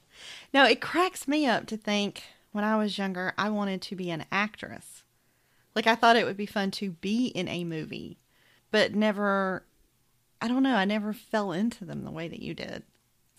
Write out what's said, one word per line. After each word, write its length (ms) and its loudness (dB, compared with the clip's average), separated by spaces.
No, 120 8
it 160 6
cracks 460 0
me 180 2
up 220 2
to 100 -6
think 460 -2
when 140 -2
I 100 2
was 220 0
younger, 400 -2
I 120 0
wanted 340 -2
to 120 -10
be 160 -6
an 200 -6
actress. 720 -6
Like, 120 2
I 80 6
thought 220 8
it 80 4
would 120 -2
be 80 -4
fun 260 -2
to 200 -6
be 360 -2
in 200 -4
a 160 -4
movie, 560 -8
but 240 4
never, 720 0
I 60 -2
don't 160 2
know, 120 4
I 100 4
never 280 -2
fell 380 -4
into 340 -2
them 180 -8
the 80 -10
way 160 -8
that 140 -10
you 120 -8
did. 300 -10